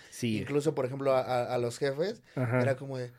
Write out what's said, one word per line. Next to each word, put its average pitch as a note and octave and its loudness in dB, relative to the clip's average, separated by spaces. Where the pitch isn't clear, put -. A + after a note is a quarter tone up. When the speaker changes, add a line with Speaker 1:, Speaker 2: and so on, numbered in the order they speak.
Speaker 1:
Sí. A2+ -2
Speaker 2:
incluso, C#3+ 0
por C#3 0
ejemplo, C3+ 0
a, C3 6
a, B2 0
a B2 0
los A#2+ -2
jefes, D3 -2
Speaker 1:
Ajá. B2+ 2
Speaker 2:
era C3 2
como C3+ -8
de, B2 -8